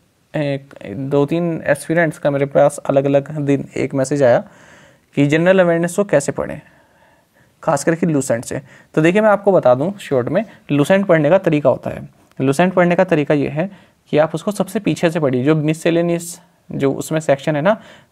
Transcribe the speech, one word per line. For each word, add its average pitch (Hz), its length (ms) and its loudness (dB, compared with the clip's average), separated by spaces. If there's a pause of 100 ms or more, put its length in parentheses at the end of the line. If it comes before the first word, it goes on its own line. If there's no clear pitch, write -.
(360)
एक, 139 380 -6 (220)
दो 143 300 0
तीन 170 400 -4
एस्पिरेंट्स 160 520 -2
का 151 120 -2
मेरे 143 160 -2
पास 143 320 2
अलग-अलग 139 520 0
दिन 139 460 -2
एक - 180 -4
मैसेज 139 280 0
आया 123 220 4 (720)
कि 143 120 2
जनरल 170 340 4
अवेयरनेस 170 360 0
को 202 80 0
कैसे 151 280 0
पढ़ें, - 280 -8 (1040)
खास 151 220 -2
करके 165 220 0
लूसेंट 131 380 -2
से। - 180 -10 (320)
तो 156 80 0
देखिए 175 180 2
मैं 214 80 2
आपको 202 240 2
बता 143 220 4
दूं 151 180 -2
शॉर्ट 131 360 -4
में, 185 160 -2 (260)
लूसेंट 190 360 2
पढ़ने 160 240 4
का 190 80 4
तरीका 151 320 2
होता - 200 -2
है। - 180 -12 (320)
लूसेंट 135 320 2
पढ़ने 175 220 2
का 185 100 2
तरीका 156 300 0
ये 135 140 0
है 160 220 -6 (380)
कि 147 100 0
आप 160 160 0
उसको 165 160 -6
सबसे 202 280 -4
पीछे 170 320 -2
से 165 100 -4
पढ़िए, 127 240 0
जो 156 120 2
मिससेलेनियस 170 840 -2 (320)
जो 139 200 -2
उसमें - 280 -6
सेक्शन 151 360 0
है 143 60 -2
ना, 208 180 0 (320)